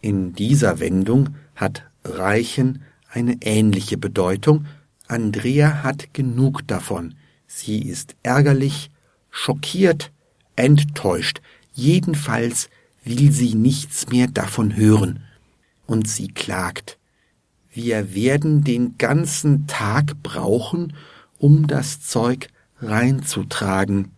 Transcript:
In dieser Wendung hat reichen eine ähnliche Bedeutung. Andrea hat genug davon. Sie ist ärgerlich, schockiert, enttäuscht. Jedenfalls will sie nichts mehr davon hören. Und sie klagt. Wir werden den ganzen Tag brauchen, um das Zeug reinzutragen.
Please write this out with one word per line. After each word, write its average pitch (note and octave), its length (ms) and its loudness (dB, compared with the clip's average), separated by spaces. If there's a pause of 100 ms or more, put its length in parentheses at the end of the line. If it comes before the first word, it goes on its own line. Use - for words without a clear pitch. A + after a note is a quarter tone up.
In F#2+ 340 -2
dieser G#2 440 2
Wendung F#2+ 520 2 (260)
hat - 280 -6 (200)
reichen A#2+ 800 -2 (280)
eine A#2+ 300 -2
ähnliche G#2+ 580 2
Bedeutung. G2+ 680 0 (420)
Andrea A#2+ 760 0
hat C3 320 -6
genug C3+ 540 0
davon. E2+ 460 -6 (320)
Sie - 360 -6
ist - 400 -10
ärgerlich, C#3 680 2 (400)
schockiert, E3 840 0 (420)
enttäuscht. B2 840 2 (320)
Jedenfalls C#3 960 0 (360)
will C3 280 4
sie A#2+ 220 0
nichts C3 540 0
mehr B2 200 2
davon G#2+ 480 -2
hören. G#2+ 480 2 (600)
Und A2 220 -2
sie G#2 200 -6
klagt. - 680 -8 (760)
Wir A2 420 -4
werden C#3+ 500 2
den A#2+ 340 -2
ganzen D3 680 0
Tag A#2 560 -2
brauchen, B2 680 -4 (460)
um D3 280 6
das C#3+ 360 -4
Zeug A#2+ 460 -2 (320)
reinzutragen. G2+ 1400 0